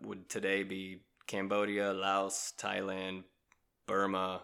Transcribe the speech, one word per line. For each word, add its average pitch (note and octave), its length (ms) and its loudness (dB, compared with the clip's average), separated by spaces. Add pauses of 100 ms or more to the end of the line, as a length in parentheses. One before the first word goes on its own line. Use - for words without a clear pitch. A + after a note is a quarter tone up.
would G2 280 -10
today G2 340 2
be F#2+ 380 -6 (260)
Cambodia, G2+ 640 2
Laos, G2 640 0
Thailand, F#2+ 640 -4 (640)
Burma, F#2+ 580 2